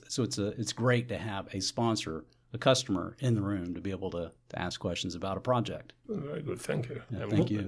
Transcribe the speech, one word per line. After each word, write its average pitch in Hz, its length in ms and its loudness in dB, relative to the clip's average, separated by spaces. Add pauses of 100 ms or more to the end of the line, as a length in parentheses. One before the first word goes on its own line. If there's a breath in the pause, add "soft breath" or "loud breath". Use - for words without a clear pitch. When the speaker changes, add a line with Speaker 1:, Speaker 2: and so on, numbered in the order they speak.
Speaker 1:
So - 140 -2
it's 110 160 0
a, 101 120 0
it's 113 220 -4
great 120 380 2
to 101 80 -4
have 98 340 -4
a 98 100 -2
sponsor, 104 640 0 (280)
a 120 60 -6
customer 101 640 4
in 123 120 4
the 107 80 4
room 95 320 0
to 85 80 -6
be 92 80 -4
able 95 220 -4
to, 85 200 -4 (180)
to - 120 -8
ask 90 180 -4
questions 87 360 -2
about 95 220 -2
a - 20 -4
project. 107 540 0 (140)
Speaker 2:
Very 175 360 -6
good. - 180 -4
Thank 135 280 -2
you. - 200 -8
Speaker 1:
Yeah, 98 140 -4
Speaker 2:
I'm 104 80 -2
Speaker 1:
thank 110 180 6
Speaker 2:
w-, 104 180 0